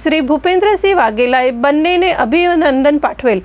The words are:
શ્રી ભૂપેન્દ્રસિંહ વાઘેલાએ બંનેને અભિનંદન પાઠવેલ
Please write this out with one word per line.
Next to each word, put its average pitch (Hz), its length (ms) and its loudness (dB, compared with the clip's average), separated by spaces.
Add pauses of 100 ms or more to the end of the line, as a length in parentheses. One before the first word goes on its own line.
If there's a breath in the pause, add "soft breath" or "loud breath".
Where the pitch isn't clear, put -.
શ્રી 311 180 0
ભૂપેન્દ્રસિંહ 370 760 0
વાઘેલાએ 247 540 0
બંનેને 311 640 0
અભિનંદન 294 840 0
પાઠવેલ 233 460 -2